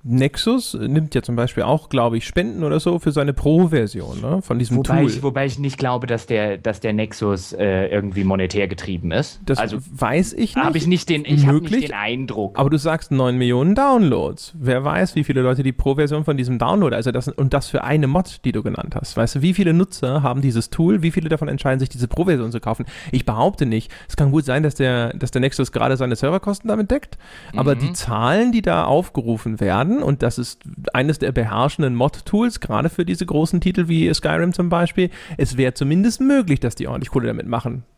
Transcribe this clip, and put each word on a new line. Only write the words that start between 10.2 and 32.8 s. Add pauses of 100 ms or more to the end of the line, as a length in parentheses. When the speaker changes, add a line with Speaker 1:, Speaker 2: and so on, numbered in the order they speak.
Speaker 1:
ich
nicht.
Speaker 2:
hab
ich
nicht
den,
ich
hab
Speaker 1:
Möglich.
Speaker 2:
nicht
den
Eindruck.
Speaker 1:
Aber
du
sagst
neun
Millionen
Downloads.
Wer
weiß,
wie
viele
Leute
die
Pro-Version
von
diesem
Download,
also
das,
und
das
für
eine
Mod,
die
du
genannt
hast.
Weißt
du,
wie
viele
Nutzer
haben
dieses
Tool,
wie
viele
davon
entscheiden
sich,
diese
Pro-Version
zu
kaufen? (240)
Ich
behaupte
nicht. (180)
Es
kann
gut
sein,
dass
der,
dass
der
Nexus
gerade
seine
Serverkosten
damit
deckt, (360)
aber
Speaker 2:
Mhm.
Speaker 1:
die
Zahlen,
die
da
aufgerufen
werden,
und
das
ist (320)
eines
der
beherrschenden
Mod-Tools,
gerade